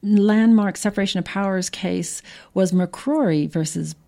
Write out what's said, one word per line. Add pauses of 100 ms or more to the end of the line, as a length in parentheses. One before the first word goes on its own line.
landmark
separation
of
powers
case (320)
was
McCrory
versus (140)